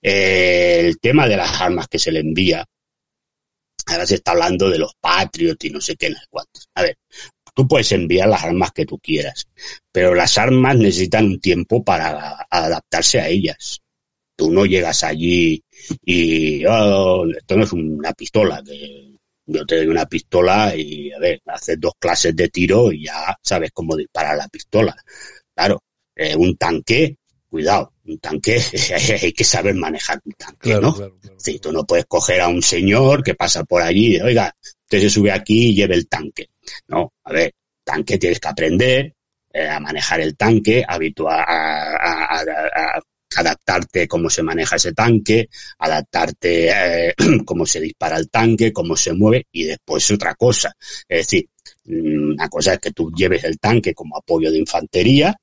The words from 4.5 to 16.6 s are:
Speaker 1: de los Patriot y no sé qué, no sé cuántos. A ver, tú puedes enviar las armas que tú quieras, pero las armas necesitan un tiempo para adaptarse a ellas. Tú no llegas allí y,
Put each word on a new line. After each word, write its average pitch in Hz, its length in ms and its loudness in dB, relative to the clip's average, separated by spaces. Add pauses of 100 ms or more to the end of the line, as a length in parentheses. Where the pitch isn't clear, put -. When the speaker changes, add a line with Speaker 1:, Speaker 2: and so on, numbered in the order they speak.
Speaker 1:
de 85 100 2
los 78 220 -4
Patriot - 640 -2
y 78 60 -6
no 73 100 -10
sé - 140 -6
qué, 82 160 -4
no 85 60 -10
sé - 120 -20
cuántos. - 460 -16
A 92 80 -2
ver, 85 140 -2 (580)
tú 135 140 2
puedes 117 240 2
enviar 90 360 2
las 92 140 2
armas 85 300 0
que - 140 -2
tú - 120 -12
quieras, - 480 -6 (460)
pero 90 240 4
las 87 200 2
armas 127 400 4
necesitan 104 500 2
un 92 140 0
tiempo 90 440 0
para 78 680 -4
adaptarse 82 720 0
a - 80 -2
ellas. - 520 -4 (560)
Tú 80 160 2
no 98 140 4
llegas 90 360 0
allí 82 580 0 (440)
y, 80 600 0